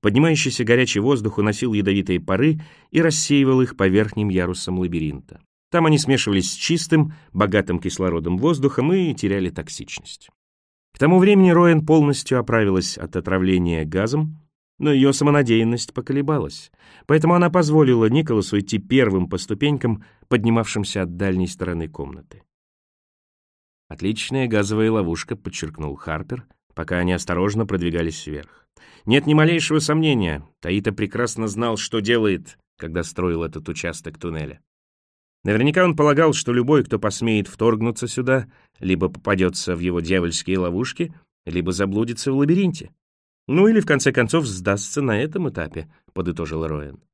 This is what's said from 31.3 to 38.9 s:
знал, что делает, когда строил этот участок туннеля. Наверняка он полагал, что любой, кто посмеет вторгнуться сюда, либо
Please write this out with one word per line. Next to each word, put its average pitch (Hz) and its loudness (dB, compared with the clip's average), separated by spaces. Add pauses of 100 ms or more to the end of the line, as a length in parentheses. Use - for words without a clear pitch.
знал, 110 -4
что 113 -4
делает, 104 0 (200)
когда 82 -6
строил 85 -4
этот 80 -12
участок 80 -10
туннеля. 78 -10 (840)
Наверняка 139 2
он 170 2
полагал, 151 4
что 123 -4
любой, 123 2
кто 113 -4
посмеет 107 -2
вторгнуться 113 -2
сюда, 131 -2 (300)
либо 90 0